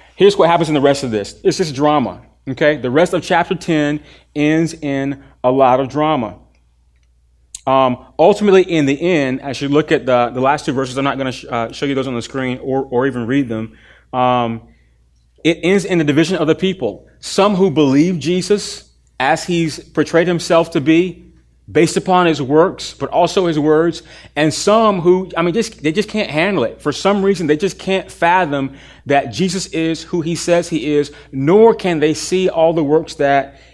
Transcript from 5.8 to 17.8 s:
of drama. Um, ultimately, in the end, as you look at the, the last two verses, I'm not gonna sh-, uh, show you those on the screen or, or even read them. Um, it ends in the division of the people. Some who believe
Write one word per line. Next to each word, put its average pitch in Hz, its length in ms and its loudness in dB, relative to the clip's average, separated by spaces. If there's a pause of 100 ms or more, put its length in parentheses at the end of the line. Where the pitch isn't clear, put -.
of 131 80 -6
drama. 139 500 -2 (1300)
Um, 131 380 0 (120)
ultimately, 190 460 4
in 165 220 0
the 139 160 0
end, 147 400 0
as 135 200 -10
you 139 60 -4
look 151 240 0
at 131 140 0
the, 120 280 2
the 127 60 -6
last 139 260 0
two 156 60 -2
verses, 127 260 -4
I'm 139 60 -2
not 135 140 -2
gonna 131 160 -6
sh-, - 160 -16
uh, 117 240 -4
show - 120 -8
you 139 100 -4
those 131 120 -2
on 127 80 -6
the 117 60 -6
screen 127 380 -6
or, 135 240 -4
or 127 220 -2
even 123 220 -4
read 131 220 -2
them. 110 280 -10 (360)
Um, 123 560 -2 (720)
it 170 180 0
ends 180 220 2
in 185 140 -2
the 156 80 2
division 156 320 2
of 156 100 -2
the 156 80 2
people. 156 520 -4 (120)
Some 202 360 0
who 190 140 2
believe 147 500 2